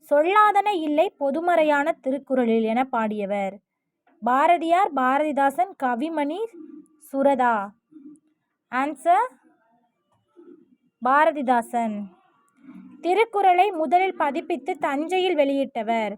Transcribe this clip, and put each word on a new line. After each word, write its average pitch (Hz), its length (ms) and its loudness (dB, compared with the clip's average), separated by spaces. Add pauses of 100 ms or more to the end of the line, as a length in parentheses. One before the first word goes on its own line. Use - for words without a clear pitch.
(100)
சொல்லாதன 403 600 4
இல்லை 320 380 0
பொதுமறையான 311 800 0
திருக்குறளில் 254 720 -2
என 226 220 -2
பாடியவர்? 202 760 -4 (640)
பாரதியார், 330 720 2
பாரதிதாசன், 277 800 0 (120)
கவிமணி, 294 560 -4 (760)
சுரதா. 247 580 0 (1000)
ஆன்சர், 320 580 0 (1800)
பாரதிதாசன். 240 1000 0 (1000)
திருக்குறளை 392 680 2
முதலில் 359 460 0
பதிப்பித்து 311 600 -4
தஞ்சையில் 339 580 -2
வெளியிட்டவர்? 226 800 -2